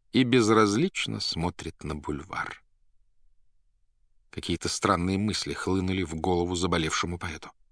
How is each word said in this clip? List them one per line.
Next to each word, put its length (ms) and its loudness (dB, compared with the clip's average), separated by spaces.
и 120 6
безразлично 960 4
смотрит 640 -6
на 120 -6
бульвар. 680 -8
Какие-то 400 -4
странные 480 2
мысли 360 -2
хлынули 500 -2
в 100 -6
голову 420 0
заболевшему 600 0
поэту. 320 -10